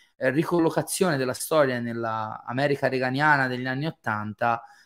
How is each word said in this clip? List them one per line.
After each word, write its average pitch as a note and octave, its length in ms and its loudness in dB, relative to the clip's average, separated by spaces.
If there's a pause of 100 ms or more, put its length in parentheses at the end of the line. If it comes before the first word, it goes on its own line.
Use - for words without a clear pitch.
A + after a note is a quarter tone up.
(140)
eh, C3 160 0
ricollocazione E3 840 2
della B2+ 160 -2
storia C3 480 2
nella A2+ 640 -6
America C#3 400 0
reganiana C3 600 2
degli B2 180 -4
anni C3+ 200 -4
ottanta, A2+ 760 -2 (240)